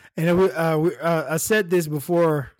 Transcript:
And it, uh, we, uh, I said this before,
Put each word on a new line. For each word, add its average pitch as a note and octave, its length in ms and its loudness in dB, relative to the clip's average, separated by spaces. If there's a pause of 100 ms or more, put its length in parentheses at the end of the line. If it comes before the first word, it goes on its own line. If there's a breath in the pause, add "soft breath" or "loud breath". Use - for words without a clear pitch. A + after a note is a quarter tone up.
(200 loud breath)
And E3 100 0
it, F#3 280 2
uh, D#3+ 220 0
we, E3+ 160 0
uh, D#3 380 -2
I E3 40 -2
said G#3+ 320 -2
this F3 160 0
before, D3+ 640 0 (100)